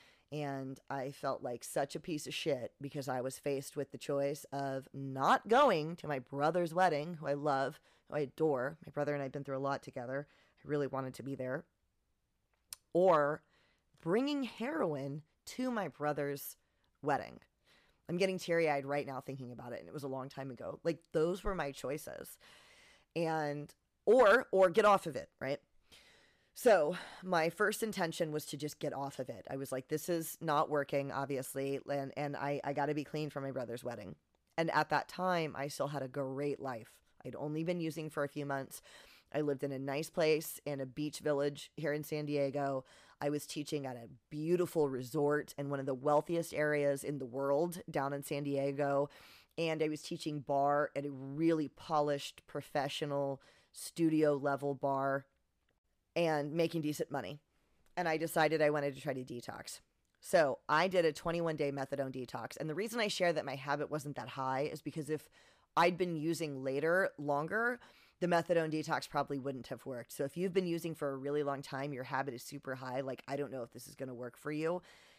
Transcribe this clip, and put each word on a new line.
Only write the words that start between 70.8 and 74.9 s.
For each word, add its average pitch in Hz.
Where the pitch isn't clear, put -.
for 147
a 139
really 143
long 139
time, 143
your 127
habit 135
is 120
super 139
high, 127
like, 131
I 139
don't 139
know 127
if -
this 120
is -
gonna 131
work 120
for 147
you. 160